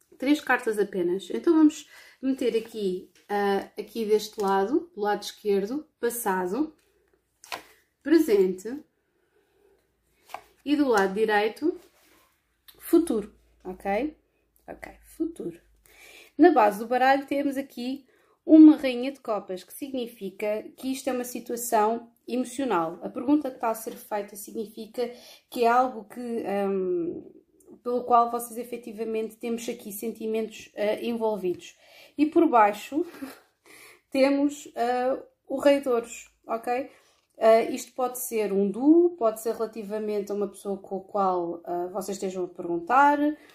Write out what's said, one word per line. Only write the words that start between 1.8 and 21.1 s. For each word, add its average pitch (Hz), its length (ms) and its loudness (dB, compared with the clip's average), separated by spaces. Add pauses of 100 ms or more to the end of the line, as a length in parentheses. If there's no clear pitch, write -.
meter 262 320 -2
aqui, 202 540 -6 (180)
ah, 202 400 0 (100)
aqui 214 280 -6
deste 214 340 -2
lado, 196 540 0
do 202 80 -10
lado 208 200 -2
esquerdo, 208 640 -4 (140)
passado, 220 760 -2 (1300)
presente 240 800 2 (1800)
e 285 100 2
do 285 140 2
lado 196 240 4
direito, 214 640 0 (1000)
futuro, 254 540 0 (300)
ok? 202 540 -4 (500)
Ok, - 260 -16 (100)
futuro. - 580 -10 (760)
Na 320 140 10
base 208 280 4
do 226 80 -8
baralho 262 400 2
temos 277 320 -2
aqui 262 480 -10 (400)
uma 311 300 12
rainha 254 360 -2
de - 80 -14
copas, 196 420 -6
que - 100 -20
significa 220 920 -6 (140)
que 262 160 -6
isto 262 160 -6
é 254 40 -2